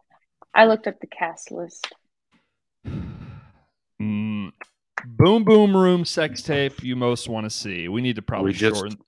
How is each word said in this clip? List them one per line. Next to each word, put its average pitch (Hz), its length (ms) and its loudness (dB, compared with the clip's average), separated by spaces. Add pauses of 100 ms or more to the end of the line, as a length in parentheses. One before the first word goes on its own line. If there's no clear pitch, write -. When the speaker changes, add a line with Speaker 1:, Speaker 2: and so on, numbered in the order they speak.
(540)
Speaker 1:
I 220 120 10
looked 220 220 2
up 202 120 -8
the - 80 -14
cast - 440 -8
list. 175 400 -12 (2000)
Speaker 2:
Mm, 107 500 -4 (540)
Boom 170 380 2
Boom 208 320 6
Room 180 300 4
sex 151 360 -4
tape 139 420 -2
you 127 120 -6
most 123 340 -2
wanna 110 200 -6
see. 90 380 -8
We 110 140 -2
need 127 140 -2
to 107 60 -8
probably 98 300 -2
Speaker 3:
We - 20 -2
just 107 260 2
Speaker 2:
shorten, 101 180 -8 (100)